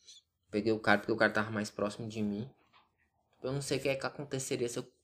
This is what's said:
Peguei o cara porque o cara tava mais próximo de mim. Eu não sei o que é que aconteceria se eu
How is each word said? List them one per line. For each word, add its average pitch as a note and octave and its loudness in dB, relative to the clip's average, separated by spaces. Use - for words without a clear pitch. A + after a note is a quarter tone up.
Peguei G#2+ 0
o A2 0
cara G#2 6
porque A2+ -2
o A2 2
cara G#2+ 6
tava G#2+ 0
mais G#2+ -2
próximo G#2+ -4
de G#2+ -6
mim. G#2 -2
Eu B2+ -4
não C#3 -2
sei C#3 0
o C3+ -6
que C#3 0
é C3+ 2
que C3+ -4
aconteceria C3 -4
se A#2 -6
eu - -10